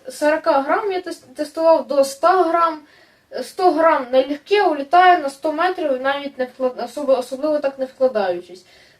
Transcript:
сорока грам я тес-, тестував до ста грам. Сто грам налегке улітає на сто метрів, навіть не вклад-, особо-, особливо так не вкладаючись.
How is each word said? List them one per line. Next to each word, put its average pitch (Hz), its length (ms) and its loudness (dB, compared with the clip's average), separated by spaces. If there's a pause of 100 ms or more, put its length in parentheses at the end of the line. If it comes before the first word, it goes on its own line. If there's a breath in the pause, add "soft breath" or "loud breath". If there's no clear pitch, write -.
сорока 302 520 0
грам 381 300 -2
я 359 100 -4
тес-, - 240 -12 (100)
тестував 320 520 0
до 294 120 0
ста 349 440 2
грам. 330 380 0 (640 soft breath)
Сто 359 280 0
грам 302 400 2
налегке 285 520 0
улітає 349 540 4
на 285 120 -4
сто 311 220 -6
метрів, 320 500 -2
навіть 277 360 -4
не 254 80 -4
вклад-, 247 400 -6
особо-, 262 320 0
особливо 277 420 -4
так 277 200 -6
не 262 60 -4
вкладаючись. 190 800 -4 (340 soft breath)